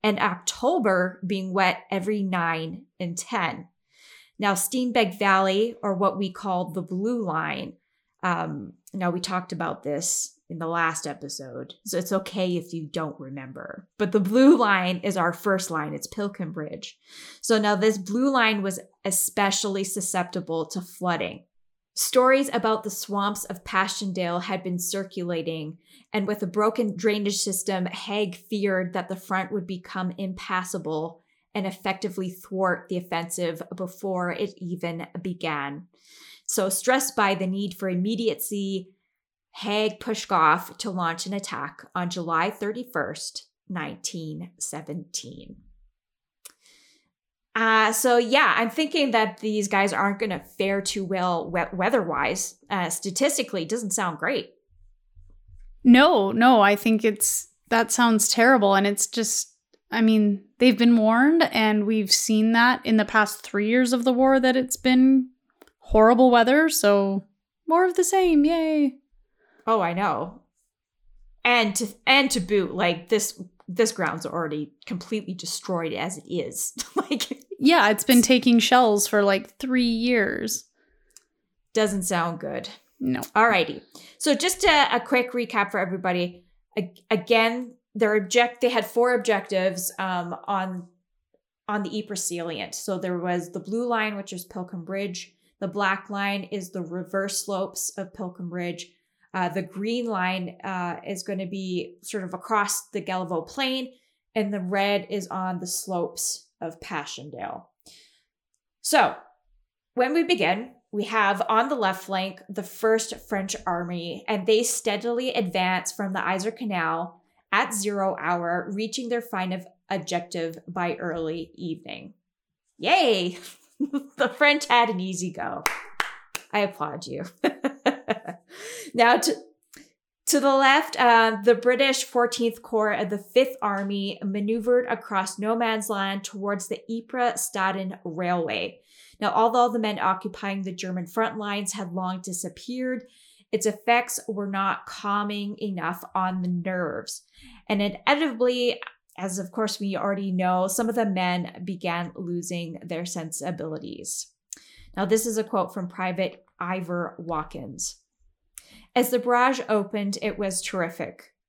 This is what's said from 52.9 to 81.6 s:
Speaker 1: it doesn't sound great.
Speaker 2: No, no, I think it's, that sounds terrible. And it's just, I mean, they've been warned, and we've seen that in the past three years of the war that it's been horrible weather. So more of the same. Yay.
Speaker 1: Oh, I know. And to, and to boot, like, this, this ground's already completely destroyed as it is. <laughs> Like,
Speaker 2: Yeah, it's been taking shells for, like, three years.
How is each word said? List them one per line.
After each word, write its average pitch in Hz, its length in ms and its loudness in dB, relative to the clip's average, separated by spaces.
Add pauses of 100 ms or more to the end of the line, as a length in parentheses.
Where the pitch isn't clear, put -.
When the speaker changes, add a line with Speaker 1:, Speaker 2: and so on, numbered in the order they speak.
Speaker 1:
it 160 60 -8
doesn't 214 220 -4
sound 175 280 -2
great. - 340 -4 (1300)
Speaker 2:
No, 254 480 8
no, 233 300 8
I 202 140 8
think 220 280 2
it's, - 440 0 (220)
that 226 220 2
sounds 226 380 4
terrible. 226 460 6
And 196 100 4
it's 202 220 0
just, - 480 -4 (360)
I 226 100 0
mean, 214 420 4 (160)
they've 247 180 8
been 240 180 8
warned, 247 560 6
and 214 340 4
we've 214 260 2
seen 220 420 4
that 240 320 4
in 220 120 4
the 208 60 6
past 208 380 2
three 208 260 -2
years 247 260 4
of 240 100 0
the 254 100 4
war 269 260 6
that 254 160 4
it's 262 220 -2
been 254 520 6 (500)
horrible 233 500 8
weather. 254 400 6
So 196 560 4 (420)
more 339 180 6
of 359 100 2
the 370 80 4
same. 359 420 6
Yay. 311 540 2 (640)
Speaker 1:
Oh, 226 160 2
I 175 120 0
know. 175 480 -2 (1000)
And 233 340 2
to, 226 100 -2 (180)
and 269 260 6
to 247 80 0
boot, 190 360 0
like, 175 340 0
this, 214 320 0 (260)
this 220 240 2
ground's 165 340 -4
already 151 460 -4 (140)
completely 180 480 -6
destroyed 175 600 -6
as 160 260 -6
it - 120 -14
is. - 480 -6
<laughs> - 160 -8
Like, - 480 -4 (140)
Speaker 2:
Yeah, 285 320 6
it's 214 140 2
been 247 180 8
taking 247 380 6
shells 220 480 6
for, 208 160 4
like, 196 340 0
three 254 260 2
years. 233 840 0 (1080)